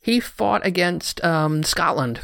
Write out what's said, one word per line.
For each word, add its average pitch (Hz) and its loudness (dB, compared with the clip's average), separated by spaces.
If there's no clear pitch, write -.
He 240 2
fought - -2
against, 175 -2
um, 156 2
Scotland. 135 0